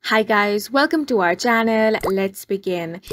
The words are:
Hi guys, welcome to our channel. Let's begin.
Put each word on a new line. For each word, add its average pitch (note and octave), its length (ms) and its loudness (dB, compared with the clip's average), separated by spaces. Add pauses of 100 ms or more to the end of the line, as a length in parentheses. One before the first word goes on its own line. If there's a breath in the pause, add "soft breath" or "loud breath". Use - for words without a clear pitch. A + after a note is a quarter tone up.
Hi A3 140 2
guys, G#3 480 0
welcome D4 360 0
to A3+ 160 2
our F3 120 2
channel. A3+ 720 2
Let's G3 400 -2
begin. F3+ 560 -6 (120)